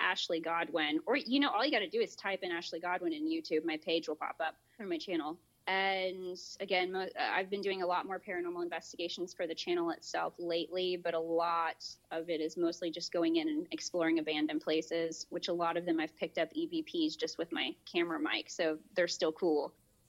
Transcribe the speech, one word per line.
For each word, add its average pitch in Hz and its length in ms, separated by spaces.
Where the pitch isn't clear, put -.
Ashley 185 380
Godwin. 165 640
Or, 233 100
you 269 240
know, 285 100
all 220 160
you 294 60
gotta 202 180
do 226 100
is 202 160
type 196 280
in 180 80
Ashley 170 280
Godwin 175 340
in 156 160
YouTube. 160 360
My 160 120
page 165 300
will 151 80
pop - 240
up, 160 160
or 214 60
my 175 120
channel. 160 400
And 190 680
again, 185 320
mo-, 185 160
I've 147 300
been 202 120
doing 190 200
a 175 60
lot 180 180
more 190 140
paranormal 175 420
investigations 170 720
for 180 140
the 160 80
channel 175 340
itself 165 480
lately, 175 580
but 170 200
a 165 40
lot 165 640
of 165 180
it 160 100
is 156 160
mostly 170 360
just 170 200
going 165 260
in 160 100
and 156 240
exploring 165 480
abandoned 156 420
places, 160 680
which 175 160
a 185 60
lot 170 220
of 175 100
them 165 140
I've 156 180
picked 165 200
up 160 160
E 165 140
V 160 160
Ps 156 60
just - 240
with 170 120
my - 220
camera 170 280
mic. 208 300
So 156 280
they're 175 120
still 165 240
cool. 156 420